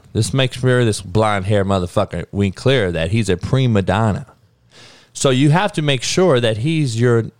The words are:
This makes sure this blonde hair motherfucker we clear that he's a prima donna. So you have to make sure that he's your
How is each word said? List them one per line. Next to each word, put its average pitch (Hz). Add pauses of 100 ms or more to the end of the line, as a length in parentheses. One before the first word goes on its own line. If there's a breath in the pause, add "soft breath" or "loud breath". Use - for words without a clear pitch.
(140)
This 107
makes 131
sure 123
this 107
blonde 101
hair 101
motherfucker 92
we 101
clear 117
that 82
he's 110
a 92
prima 120
donna. 98 (840 loud breath)
So -
you 131
have 185
to 160
make 143
sure 175
that 110
he's 143
your 117 (160)